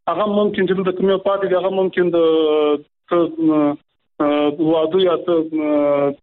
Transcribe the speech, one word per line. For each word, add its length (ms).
هغه 160
ممکن 420
چې 60
دلته 180
کوم 180
یو 80
پاتې 280
دي، 100
هغه 140
ممکن 400
د 80
څه، 80
م، 380
آه، 280
وعدو 400
یا 160
څه، 80
م، 580